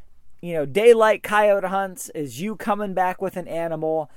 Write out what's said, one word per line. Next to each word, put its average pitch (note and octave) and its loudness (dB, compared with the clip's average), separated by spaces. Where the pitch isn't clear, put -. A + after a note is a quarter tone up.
you F3 -10
know, D3 -2
daylight G#3+ 6
coyote G#3 2
hunts F#3+ -4
is C#3 -10
you G#3 -6
coming G#3 -4
back F#3 -2
with F#3+ -6
an F3+ -10
animal, D#3+ -4